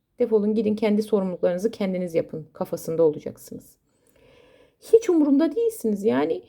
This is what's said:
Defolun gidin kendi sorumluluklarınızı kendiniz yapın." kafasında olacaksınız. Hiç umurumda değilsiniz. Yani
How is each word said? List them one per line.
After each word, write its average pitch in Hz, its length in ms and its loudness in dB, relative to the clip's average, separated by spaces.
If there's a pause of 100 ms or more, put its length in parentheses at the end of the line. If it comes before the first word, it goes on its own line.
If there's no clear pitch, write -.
(200)
Defolun 214 360 2
gidin 214 200 0
kendi 214 280 2
sorumluluklarınızı 190 680 -2
kendiniz 180 440 -4
yapın." 156 380 -4
kafasında 165 500 -2
olacaksınız. - 720 -4 (1160)
Hiç 453 160 4
umurumda 302 460 2
değilsiniz. 226 480 -2
Yani 277 460 -2